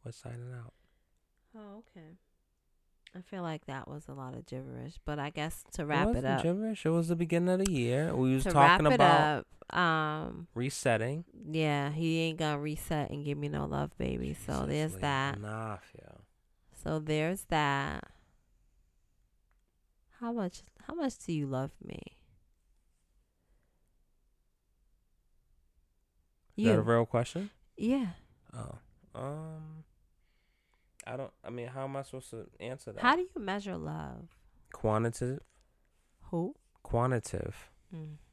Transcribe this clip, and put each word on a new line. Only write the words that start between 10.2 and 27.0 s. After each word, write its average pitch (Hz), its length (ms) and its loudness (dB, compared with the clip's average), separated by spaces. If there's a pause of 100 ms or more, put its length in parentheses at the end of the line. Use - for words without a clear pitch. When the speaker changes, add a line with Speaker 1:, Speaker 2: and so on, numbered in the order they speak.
Speaker 1:
resetting. 127 680 0 (260)
Speaker 2:
yeah, 147 400 2
he 160 300 2
ain't 160 180 0
gonna 151 200 0
reset 151 520 -2
and 143 140 -6
give 143 140 -2
me 147 100 -4
no 147 180 -2
love, 147 320 -2
baby. 62 360 -4
So - 180 -8
Speaker 1:
Jesus, 65 160 -2
Speaker 2:
there's 151 260 -2
Speaker 1:
Lee, 95 80 -10
Speaker 2:
that. 139 340 -2
Speaker 1:
enough, 107 640 -8
yo. - 200 -20 (640)
Speaker 2:
So 156 180 -2
there's 156 460 -2
that. 139 640 0 (2000)
How 233 120 -4
much, 202 300 -4 (240)
how 294 80 -10
much 302 240 -2
do - 140 -6
you 147 140 0
love 135 260 -2 (120)
me? 50 160 -12 (4000)
Speaker 1:
Is 208 100 2
that 220 60 8
a - 40 10
Speaker 2:
You. - 60 6
Speaker 1:
real 117 240 6